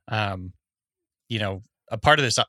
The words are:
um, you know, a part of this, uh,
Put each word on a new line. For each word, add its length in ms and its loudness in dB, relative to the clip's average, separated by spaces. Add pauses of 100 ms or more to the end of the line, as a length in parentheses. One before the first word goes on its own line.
um, 440 -4 (760)
you 100 -4
know, 240 -4 (260)
a 80 -8
part 220 6
of 60 2
this, 120 0
uh, 120 0